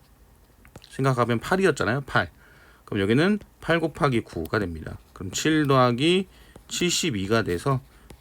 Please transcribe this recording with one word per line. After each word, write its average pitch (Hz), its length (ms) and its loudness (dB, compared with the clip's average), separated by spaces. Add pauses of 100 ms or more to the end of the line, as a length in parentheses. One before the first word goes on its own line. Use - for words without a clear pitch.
(880)
생각하면 120 500 0
팔이었잖아요. 147 600 0
팔. 101 280 -2 (560)
그럼 101 160 -2
여기는 156 380 2 (200)
팔 165 200 0
곱하기 143 420 0
구가 87 380 -4
됩니다. 82 380 -6 (160)
그럼 92 180 -10
칠 156 360 0
더하기 139 600 2 (420)
칠십이가 113 760 0
돼서 131 380 -2 (400)